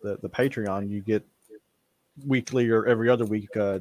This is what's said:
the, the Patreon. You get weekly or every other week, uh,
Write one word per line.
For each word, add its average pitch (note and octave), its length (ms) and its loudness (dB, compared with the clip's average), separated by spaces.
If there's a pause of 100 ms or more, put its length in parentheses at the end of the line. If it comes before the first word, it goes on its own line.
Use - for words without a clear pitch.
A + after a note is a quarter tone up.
the, G2+ 180 -6
the F#2 80 -8
Patreon. G#2 580 -2
You G2+ 140 -6
get G#2 240 -2 (1000)
weekly B2+ 420 0
or A2 160 4
every A#2 240 4
other A#2+ 160 4
week, G#2+ 320 -4
uh, G2 240 0